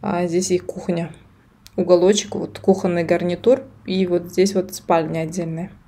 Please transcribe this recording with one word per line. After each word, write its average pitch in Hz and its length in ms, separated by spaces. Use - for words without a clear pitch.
А, 175 260
здесь 180 240
и 180 80
кухня. 175 500
Уголочек, 180 600
вот 170 240
кухонный 185 420
гарнитур. 175 640
И 185 200
вот 175 200
здесь 196 280
вот 190 180
спальня 165 500
отдельная. 165 500